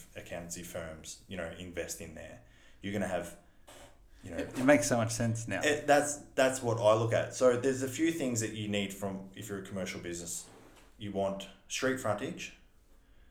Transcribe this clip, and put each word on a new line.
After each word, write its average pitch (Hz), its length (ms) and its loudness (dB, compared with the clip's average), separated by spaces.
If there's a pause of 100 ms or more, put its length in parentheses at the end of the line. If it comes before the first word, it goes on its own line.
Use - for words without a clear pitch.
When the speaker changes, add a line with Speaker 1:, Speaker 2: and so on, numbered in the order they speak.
(160)
Speaker 1:
accountancy 85 460 -10
firms, 80 560 -10 (100)
you 98 80 -10
know, 82 220 -6
invest 85 420 -8
in 80 140 -12
there? 78 260 -14 (420)
You're 101 100 -4
gonna 98 160 0
have, 87 280 -4 (880)
you 92 80 -12
know, 82 80 -8
Speaker 2:
It, - 200 -6
it 254 60 0
makes 285 240 8
so 123 80 4
much 110 160 2
sense 113 360 0
now. 95 140 -2
Speaker 1:
it, 147 240 2
that's, 143 300 6 (180)
that's 131 280 4
what 113 180 2
I 107 140 8
look 113 180 2
at. 82 220 2
So 127 220 6
there's 127 260 2
a 131 60 -2
few 160 220 2
things 127 300 0
that 107 120 -2
you 107 160 -6
need 101 260 0
from, 95 260 -4 (140)
if 101 140 -10
you're 98 100 -6
a 92 40 -8
commercial 92 380 -6
business. 85 440 -8 (540)
You 101 140 -8
want 98 340 -2 (220)
street - 320 -2
frontage, - 560 -4 (760)